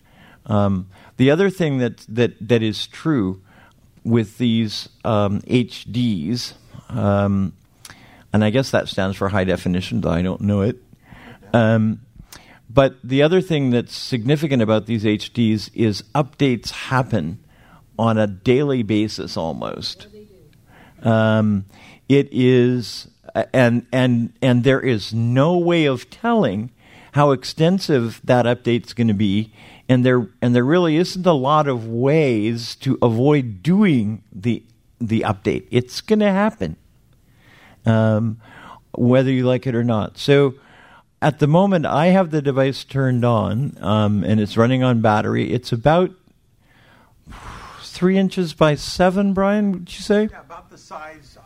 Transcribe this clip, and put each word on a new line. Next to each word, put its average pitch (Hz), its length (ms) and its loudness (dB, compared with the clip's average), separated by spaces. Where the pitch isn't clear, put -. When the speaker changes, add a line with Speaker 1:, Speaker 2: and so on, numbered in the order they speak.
Speaker 1:
Um, 101 420 0
the 131 120 4
other 185 220 2
thing 151 280 -2
that, 120 180 -4
that, 110 260 -2
that 113 160 2
is 107 240 -4
true 98 540 -4
with 113 360 -2
these, 113 500 -2
um, 104 400 0
H - 460 -4
Ds, 113 640 -4
um, 101 640 0
and 107 100 2
I 107 60 2
guess 131 220 0
that - 160 0
stands 95 280 -4
for 98 140 -2
high 95 140 0
definition, 92 580 -2
though 80 80 -2
I 85 140 0
don't 92 180 -6
know 101 200 0
it. 107 160 0
Um, 110 480 2
but 135 360 2
the 131 180 0
other 175 200 4
thing 147 280 -2
that's 120 260 -2
significant 135 680 -2
about 110 240 0
these 113 180 -2
H 107 280 -2
Ds 110 420 0
is 104 280 -2
updates 135 560 -2
happen 110 720 -4
on 113 180 2
a 107 80 2
daily 127 560 0
basis 107 560 -4
almost. 64 720 -8
Um, 110 640 2
it 139 240 2
is, 123 760 0
and, 120 380 2
and, 127 500 0
and 123 220 2
there 135 180 2
is 110 320 -4
no 127 440 0
way 170 280 2
of 131 240 -4
telling 131 640 -2
how 147 200 4
extensive 147 920 0
that 123 220 2
update's 120 480 -2
gonna 117 200 0
be, 104 380 0
and 127 180 2
there, 123 220 2
and 123 140 2
there 123 100 4
really 165 320 2
isn't 180 280 -4
a 175 80 4
lot 147 340 2
of 117 200 -4
ways 117 880 0
to - 260 -2
avoid 120 640 2
doing 147 680 2
the, 110 320 -4
the 113 200 0
update. 95 500 -2
It's 123 300 -4
gonna 208 300 2
happen, 196 440 -2
um, 110 540 2
whether 127 380 2
you 127 160 0
like 127 180 0
it 127 80 -2
or 117 100 0
not. 107 360 -2
So 143 360 2
at 147 180 0
the 151 80 2
moment, 175 380 2
I 147 220 0
have 185 220 4
the 151 120 -2
device 135 420 -2
turned 127 420 0
on, 113 560 0
um, 104 420 2
and 107 160 2
it's 104 180 -2
running 127 260 2
on 120 180 2
battery. 107 500 0
It's - 200 -4
about 160 400 2
three 185 360 -2
inches 185 360 -2
by 151 220 2
seven, 190 580 0
Brian, 202 380 0
would 175 200 -8
you - 100 -16
say? 214 300 0
Speaker 2:
Yeah, - 100 -20
about 175 280 -20
the 165 80 -20
size 156 680 -20